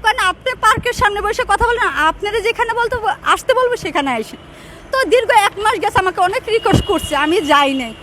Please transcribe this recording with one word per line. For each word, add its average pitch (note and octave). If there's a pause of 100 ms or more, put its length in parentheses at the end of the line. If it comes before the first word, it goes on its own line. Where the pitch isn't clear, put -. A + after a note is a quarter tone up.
কারণ A4+
আপনি G4+
পার্কের A#4
সামনে G#4
বসে A4
কথা F#4+
বলেন, A#4
আপনারা D#4+
যেখানে A#4
বলতে, A#4 (280)
আসতে -
বলবো B4
সেখানে C#4+
আসেন। A3 (520)
তো C5
দীর্ঘ A4
এক G#4+
মাস G#4+
গেছে, -
আমাকে F#4
অনেক G4
রিকোয়েস্ট G#4+
করছে, D#4+
আমি D#4
যাই C#4+
নাই। A#3+